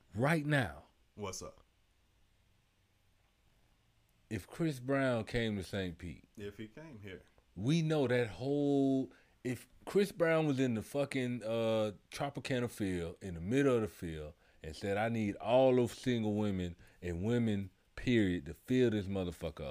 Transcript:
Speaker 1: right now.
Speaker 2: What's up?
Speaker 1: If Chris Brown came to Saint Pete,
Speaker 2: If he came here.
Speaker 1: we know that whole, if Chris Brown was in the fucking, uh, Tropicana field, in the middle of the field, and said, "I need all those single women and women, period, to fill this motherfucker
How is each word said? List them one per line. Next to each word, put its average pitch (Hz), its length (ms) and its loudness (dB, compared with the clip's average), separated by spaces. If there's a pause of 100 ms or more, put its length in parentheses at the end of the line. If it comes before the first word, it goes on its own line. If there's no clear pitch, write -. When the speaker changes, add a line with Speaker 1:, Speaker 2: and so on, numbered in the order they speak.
(160)
Speaker 1:
right 147 280 2
now. 123 380 0 (320)
Speaker 2:
What's 101 260 -8
up? - 200 -16 (2750)
Speaker 1:
If 104 180 -6
Chris 160 320 -4
Brown 127 460 0
came 113 320 -2
to 98 60 -2
Saint 90 360 -6
Pete, 82 260 -12 (120)
Speaker 2:
If 101 200 -12
he 110 120 -12
came 151 340 -18
here. 95 200 -14 (340)
Speaker 1:
we 143 260 0
know 156 240 2
that 123 220 2
whole, 135 840 2 (320)
if 123 240 -6 (180)
Chris 196 280 2
Brown 160 340 2
was 135 140 2
in 127 140 2
the 107 80 -2
fucking, 127 600 -2
uh, 113 500 2 (200)
Tropicana 131 580 -4
field, 90 520 -2
in 95 120 -8
the 82 60 -8
middle 131 340 4
of 117 80 4
the 104 60 0
field, 78 460 -8 (280)
and 80 140 -10
said, 98 200 -2
"I 110 120 0
need 110 280 0
all 127 380 4
those 123 180 4
single 113 420 0
women 95 420 -2 (260)
and 87 220 -4
women, 110 460 0 (260)
period, 95 500 2
to 78 80 -10
fill 127 360 2
this 104 160 0
motherfucker 87 640 -4